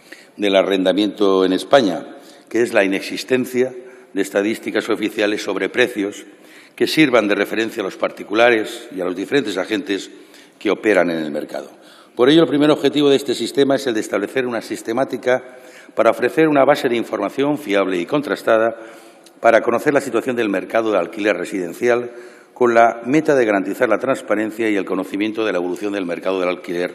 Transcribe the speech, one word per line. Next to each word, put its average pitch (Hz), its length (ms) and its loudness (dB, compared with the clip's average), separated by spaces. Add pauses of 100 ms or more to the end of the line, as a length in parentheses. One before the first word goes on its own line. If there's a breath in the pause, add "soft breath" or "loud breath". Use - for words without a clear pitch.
(380 loud breath)
del 101 180 0
arrendamiento 95 880 4
en 92 80 2
España, 90 640 2 (320 loud breath)
que 113 140 0
es 113 100 0
la 104 140 4
inexistencia - 880 -2 (400 loud breath)
de 98 80 -2
estadísticas 104 640 -2
oficiales 107 560 -2
sobre 95 240 -4
precios 104 580 -2 (520 loud breath)
que 120 100 0
sirvan 123 400 2
de 101 80 2
referencia 104 460 -2
a 95 40 -4
los 90 120 -8
particulares 107 960 0
y 92 60 -6
a - 20 -4
los 90 140 -4
diferentes 104 400 -2
agentes 95 520 -4 (480 loud breath)
que 101 140 -2
operan 92 380 2
en 82 100 -4
el 76 120 -6
mercado. 71 400 -8 (460 loud breath)
Por 123 120 4
ello, 160 120 6
el 160 80 2
primer 147 200 2
objetivo 143 400 2
de 139 60 6
este 123 180 -2
sistema 135 420 0
es 127 120 -4
el 120 60 -2
de 107 80 -2
establecer 104 440 -4
una 120 160 -6
sistemática 123 960 -4 (400 loud breath)
para 113 140 4
ofrecer 156 400 2
una 139 160 4
base 143 240 2
de 120 80 0
información 110 600 -4
fiable 95 400 0
y 85 80 -2
contrastada 113 680 0 (640 loud breath)
para 113 220 6
conocer 120 320 0
la 139 80 2
situación 120 340 -2
del 113 140 0
mercado 107 420 -2
de 101 60 2
alquiler 92 400 -2
residencial 101 720 -2 (420 loud breath)
con 120 200 2
la 117 320 4
meta 151 300 2
de 123 100 4
garantizar 101 420 0
la 104 120 2
transparencia 110 720 -2
y 104 60 2
el 92 80 0
conocimiento 101 640 -4
de 101 80 -2
la 87 60 0
evolución 90 340 -4
del 98 120 -4
mercado 92 360 -4
del 90 80 0
alquiler 90 460 -4